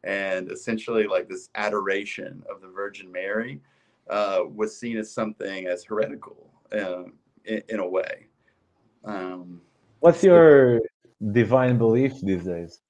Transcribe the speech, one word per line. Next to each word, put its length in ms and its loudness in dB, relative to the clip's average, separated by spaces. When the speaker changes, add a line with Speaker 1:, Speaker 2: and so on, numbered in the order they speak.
Speaker 1:
and 460 -6
essentially, 560 -4
like, 220 -4
this 260 -14
adoration 960 -6
of 120 -18
the 60 -20
Virgin 440 -14
Mary, 480 -8
uh, 320 -2
was 220 -6
seen 200 -10
as 160 -8
something 540 -8
as 180 -6
heretical, 680 -8
uh, 320 -8
in, 240 -8
in 120 -8
a 60 -6
way. 400 -6
Um, 560 -12
Speaker 2:
What's 200 6
Speaker 1:
so 80 4
Speaker 2:
your 520 8
divine 440 4
belief 460 2
these 220 -2
days? 460 -10